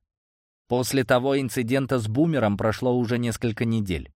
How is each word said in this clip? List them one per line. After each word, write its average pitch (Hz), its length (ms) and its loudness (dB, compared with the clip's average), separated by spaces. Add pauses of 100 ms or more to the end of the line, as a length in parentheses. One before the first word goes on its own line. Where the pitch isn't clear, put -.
(680)
После 127 360 0
того 135 340 2
инцидента 131 600 -2
с 107 100 -4
бумером 120 480 2
прошло 123 400 0
уже 120 220 0
несколько 117 480 -2
недель. 101 500 -2